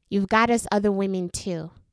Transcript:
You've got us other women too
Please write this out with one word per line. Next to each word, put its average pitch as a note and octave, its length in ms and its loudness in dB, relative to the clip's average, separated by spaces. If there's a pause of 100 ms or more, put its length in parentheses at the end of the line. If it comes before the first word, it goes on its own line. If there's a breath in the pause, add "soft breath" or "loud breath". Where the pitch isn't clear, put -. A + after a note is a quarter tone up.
You've G3 200 0
got A3+ 200 4
us A#3 220 2
other G#3 200 2
women F#3+ 380 -2
too E3+ 400 -8 (240)